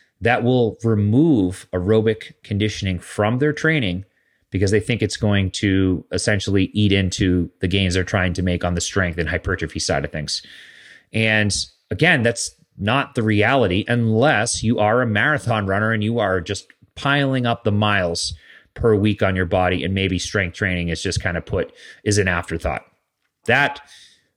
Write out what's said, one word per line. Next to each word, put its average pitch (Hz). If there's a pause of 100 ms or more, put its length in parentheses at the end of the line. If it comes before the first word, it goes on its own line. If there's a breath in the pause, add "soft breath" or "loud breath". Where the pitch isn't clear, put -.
(220 soft breath)
that 113
will 120
remove 110
aerobic 107 (100)
conditioning 101
from 110
their 151
training 123 (440)
because 98
they 107
think 113
it's 104
going 101
to 95
essentially 98
eat 104
into 90
the 95
gains 90
they're 92
trying 90
to 90
make 90
on 87
the 85
strength 87
and 82
hypertrophy 85
side 71
of -
things. 76 (680 loud breath)
And 107 (380)
again, 143
that's - (240)
not 117
the 117
reality 107
unless 117
you 113
are 107
a 120
marathon 113
runner 104
and 107
you 117
are 92
just - (220)
piling 139
up 117
the -
miles 101 (400 loud breath)
per 117
week 104
on 95
your 92
body, 90
and 92
maybe 95
strength 95
training 87
is 82
just 92
kind 87
of 85
put, 92 (320 loud breath)
is 104
an 95
afterthought. 82 (640)
That 139 (560 loud breath)